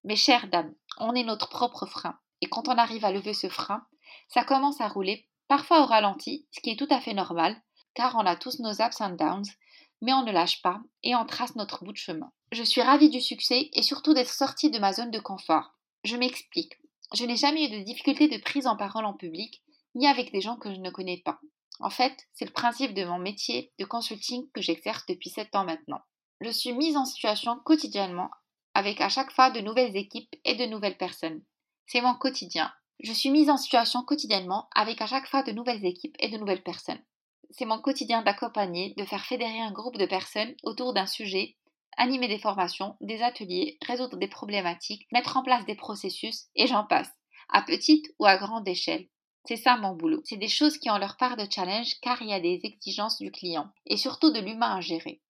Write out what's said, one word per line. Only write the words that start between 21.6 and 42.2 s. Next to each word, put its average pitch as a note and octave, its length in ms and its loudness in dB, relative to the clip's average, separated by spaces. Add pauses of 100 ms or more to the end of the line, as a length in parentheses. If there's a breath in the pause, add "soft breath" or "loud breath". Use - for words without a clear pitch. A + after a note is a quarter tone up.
En G3+ 60 -2
fait, C4 440 0
c'est A3 120 -6
le F3+ 60 -12
principe A#3+ 420 0
de F#3+ 120 -2
mon F3 120 -4
métier G#3 640 -6
de G3 60 -4
consulting A#3 680 -6
que G#3+ 80 -6
j'exerce F#3+ 460 -4
depuis F3+ 240 -8
sept G#3+ 240 -8
ans G3 100 2
maintenant. D#3+ 320 -8 (420)
Je A3+ 120 -6
suis B3 220 -4
mise D4 220 0
en C4+ 100 2
situation A#3 600 -2
quotidiennement, G3+ 640 0 (460)
avec G3+ 260 2
à G3 80 2
chaque C4 220 -2
fois C4 180 8
de A3+ 120 -2
nouvelles A3 360 2
équipes - 380 -8 (100)
et A#3+ 80 4
de A#3 140 -2
nouvelles G#3 300 -4
personnes. E3 440 -8 (460)
C'est A#3+ 140 0
mon A#3+ 120 4
quotidien. G#3 580 -4 (280)
Je A3 120 -10
suis C4+ 200 0
mise D4 180 8
en C#4 80 6
situation B3 460 2
quotidiennement, G#3 720 -2
avec A3 260 2
à G#3+ 60 -2
chaque C4 200 -4
fois C#4 140 2
de A#3+ 120 -4
nouvelles A#3 300 -4
équipes F3+ 360 -4
et G3 100 0
de G#3+ 80 -8
nouvelles G3+ 240 -2
personnes. - 400 -8 (480)
C'est - 160 -8
mon A3 140 0
quotidien A#3+ 420 0
d'accompagner, G3+ 760 0
de G3+ 80 -6
faire G3 220 -8
fédérer A3+ 340 -4
un A3 120 -4
groupe A3 260 -10
de F#3+ 80 2
personnes G#3 560 -4
autour A#3+ 320 -4
d'un F#3+ 140 0
sujet, G3 500 -4 (400)
animer B3+ 300 2